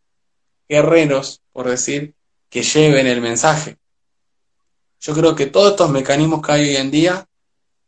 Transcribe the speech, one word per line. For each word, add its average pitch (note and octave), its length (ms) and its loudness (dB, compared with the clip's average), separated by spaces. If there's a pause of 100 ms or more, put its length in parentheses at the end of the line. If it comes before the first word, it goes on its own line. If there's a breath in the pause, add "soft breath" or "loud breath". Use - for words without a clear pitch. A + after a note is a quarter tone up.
(680)
guerreros, D3 760 0 (100)
por B2+ 160 -8
decir, C#3+ 460 -6 (340)
que B2 140 -8
lleven C#3+ 440 2
el B2 140 -2
mensaje. D3+ 560 -2 (1200)
Yo D3+ 140 -8
creo D#3+ 200 2
que C#3 120 -2
todos G3 240 4
estos F3 200 0
mecanismos D3+ 520 -2
que D3 100 -2
hay D3 180 0
hoy C#3 60 -2
en C3+ 140 -4
día F3 360 -2 (600)